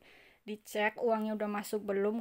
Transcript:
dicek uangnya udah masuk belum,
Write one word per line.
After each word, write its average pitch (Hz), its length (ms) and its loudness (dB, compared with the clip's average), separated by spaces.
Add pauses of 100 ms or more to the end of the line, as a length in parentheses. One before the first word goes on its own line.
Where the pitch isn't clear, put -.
(420)
dicek 214 560 -2
uangnya 214 400 2
udah 208 80 0
masuk 208 400 -2
belum, 202 340 2